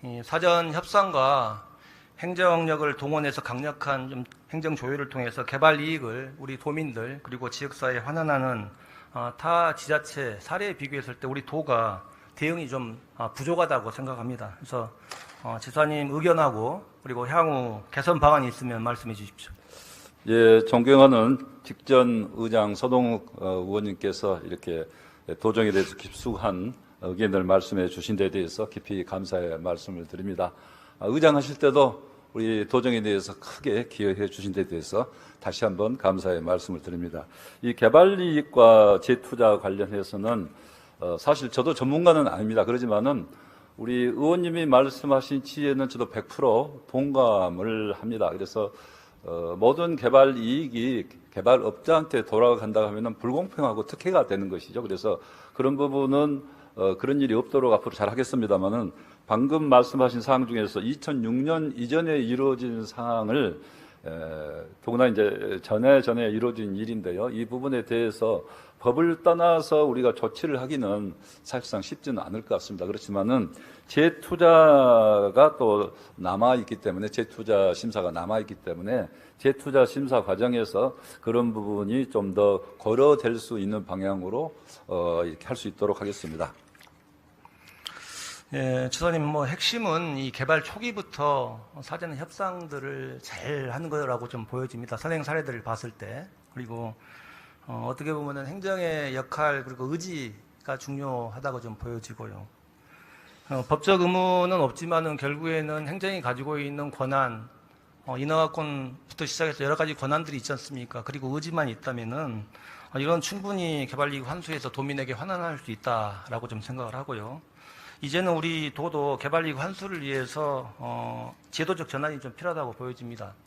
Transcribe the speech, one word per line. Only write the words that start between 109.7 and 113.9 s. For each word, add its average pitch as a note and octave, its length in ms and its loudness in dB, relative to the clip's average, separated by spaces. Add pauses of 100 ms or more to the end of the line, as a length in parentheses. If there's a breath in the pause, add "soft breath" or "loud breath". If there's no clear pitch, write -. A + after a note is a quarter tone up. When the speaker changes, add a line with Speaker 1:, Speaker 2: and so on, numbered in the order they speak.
Speaker 1:
가지 D3+ 200 -2
권한들이 D3 420 -4
있지 B2+ 160 -8
않습니까? B2 500 -12
그리고 C3 320 -8
의지만 D#3 340 -4
있다면은, A#2 760 -8 (500 loud breath)
어, C3+ 60 -4
이런 D#3+ 200 0
충분히 F3+ 720 -6